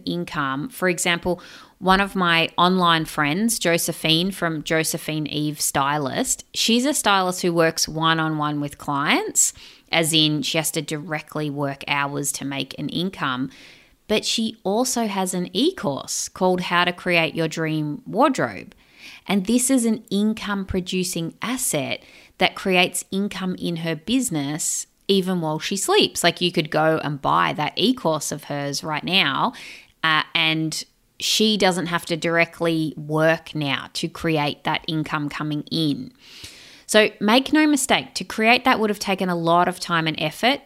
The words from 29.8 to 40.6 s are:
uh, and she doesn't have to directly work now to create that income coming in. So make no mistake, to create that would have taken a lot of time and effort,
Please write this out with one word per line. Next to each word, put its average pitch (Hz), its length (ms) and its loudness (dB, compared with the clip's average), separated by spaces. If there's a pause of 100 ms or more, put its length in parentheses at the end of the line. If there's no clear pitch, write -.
uh, 156 220 2 (100)
and 160 500 0 (360)
she 214 360 2
doesn't 185 300 2
have 170 200 -2
to 170 100 -2
directly 165 800 0
work 156 580 0
now 143 400 -2
to 170 140 -4
create 151 560 -2
that 156 240 -2
income 151 400 -2
coming 147 420 -4
in. 160 420 -2 (720)
So 214 240 4 (100)
make 233 320 4
no 311 140 6
mistake, 262 480 0
to - 100 -8
create 226 400 2
that 262 140 4
would 214 120 2
have 202 80 -4
taken 190 300 -2
a 175 80 0
lot 170 300 4
of 180 140 -4
time 165 260 0
and 156 140 -2
effort, 226 460 0